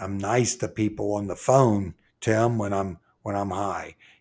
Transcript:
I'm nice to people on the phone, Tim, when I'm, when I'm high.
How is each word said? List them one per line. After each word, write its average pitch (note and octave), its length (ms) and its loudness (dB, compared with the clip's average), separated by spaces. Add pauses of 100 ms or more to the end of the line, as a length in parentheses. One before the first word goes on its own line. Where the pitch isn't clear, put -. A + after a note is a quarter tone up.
I'm G2 180 -6
nice A2 380 0
to - 120 -4
people G#2+ 460 -2
on G2+ 120 -4
the F2+ 100 -8
phone, A2 580 4 (260)
Tim, A2+ 380 2
when G2+ 140 -2
I'm, F#2+ 260 -4 (240)
when G2+ 140 -4
I'm G2+ 140 -2
high. F#2 460 -6 (240)